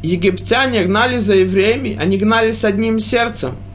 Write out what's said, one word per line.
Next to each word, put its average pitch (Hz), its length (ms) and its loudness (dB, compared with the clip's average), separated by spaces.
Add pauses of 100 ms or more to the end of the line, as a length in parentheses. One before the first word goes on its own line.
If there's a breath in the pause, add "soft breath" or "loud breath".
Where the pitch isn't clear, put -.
египтяне 196 800 0
гнали 233 340 0
за 202 160 2
евреями, 196 680 0
они 190 180 0
гнали 220 340 2
с 220 120 0
одним 220 360 0
сердцем. 233 560 -2 (180)